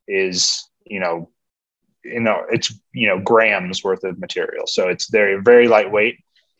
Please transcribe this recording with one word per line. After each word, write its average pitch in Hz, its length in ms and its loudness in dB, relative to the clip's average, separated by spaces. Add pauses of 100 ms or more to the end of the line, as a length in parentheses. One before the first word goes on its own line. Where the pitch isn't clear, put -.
is, 95 600 -4 (180)
you 101 140 -10
know, 90 300 -6 (760)
you 120 160 -10
know, 107 320 -2
it's, 120 220 -4 (180)
you 117 160 -4
know, 92 120 0
grams 101 640 0
worth 95 200 -4
of 90 160 -8
material. - 480 -8
So 92 220 -2
it's - 200 -6
very, 98 320 0
very 120 260 8
lightweight. 107 500 2 (420)